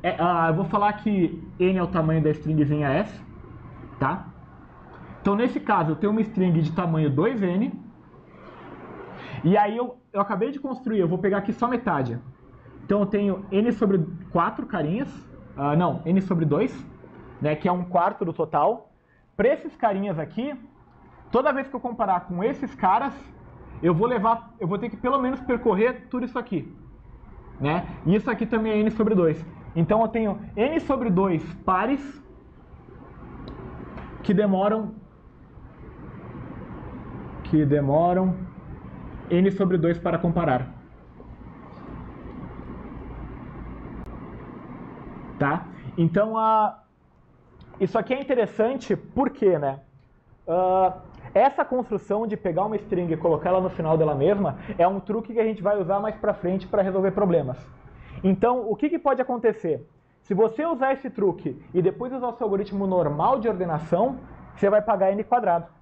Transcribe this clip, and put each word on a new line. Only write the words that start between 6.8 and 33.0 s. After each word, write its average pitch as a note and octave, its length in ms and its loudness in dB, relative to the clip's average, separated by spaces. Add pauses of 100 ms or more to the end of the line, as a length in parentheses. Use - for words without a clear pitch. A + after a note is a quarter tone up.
dois G3+ 320 2
n, F#3+ 320 0 (1700)
e F#3 140 6
aí G#3 180 2
eu, A#3+ 220 -4 (160)
eu G3 80 0
acabei G#3 300 0
de C#4+ 80 -8
construir, A3+ 400 -4
eu F3 80 4
vou F3+ 100 0
pegar G3 220 2
aqui G3 120 -2
só A#3 160 -2
metade. D3 500 -2 (680)
Então G3+ 160 4
eu G3+ 40 4
tenho G3+ 460 0
n G#3+ 220 4
sobre F#3+ 320 2 (260)
quatro G3+ 340 0
carinhas, F#3 440 -2 (480)
ah, C#3+ 180 0
não, E3 300 2
n F#3 160 4
sobre E3+ 240 0
dois, D#3+ 280 2 (680)
né, - 140 2
que - 120 -2
é F3+ 40 4
um F3+ 120 0
quarto F3+ 400 2
do D#3+ 80 -2
total. D#3+ 600 0 (440)
Pra G#3+ 140 4
esses D4+ 260 -2
carinhas G3 420 0
aqui, B3 380 -6 (760)
toda C4+ 200 4
vez C4+ 160 -2
que - 80 -12
eu A#3 40 -4
comparar G#3 420 0
com F3 220 -6
esses C4 320 -2
caras, A3 380 2 (680)
eu E3+ 120 4
vou G3 140 4
levar, A#3 520 0
eu F#3+ 80 -2
vou G3+ 100 -2
ter A#3+ 120 -4
que A3 60 -10
pelo B3+ 240 0
menos C4 220 -2
percorrer A#3 680 2
tudo B3 160 -4
isso - 140 -6
aqui, D#3 340 -6 (880)
né? D#3 260 0 (200)
E F3+ 100 6
isso A3 140 0
aqui A#3 160 -2
também A3 280 0
é G#3 40 2
n G#3+ 140 4
sobre G#3+ 240 2
dois. E3 300 2 (300)
Então E3+ 260 4
eu A3+ 60 2
tenho G#3+ 320 -2 (160)
n C#4+ 240 2
sobre B3+ 300 0
dois F3+ 340 2 (220)
pares G#3+ 580 -2 (2000)